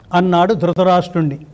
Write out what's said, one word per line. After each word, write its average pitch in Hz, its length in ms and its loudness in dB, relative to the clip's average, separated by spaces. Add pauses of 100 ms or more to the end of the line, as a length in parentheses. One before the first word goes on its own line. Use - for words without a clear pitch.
(140)
అన్నాడు 180 400 2
ధృతరాష్ట్రుణ్ణి. 175 840 0 (160)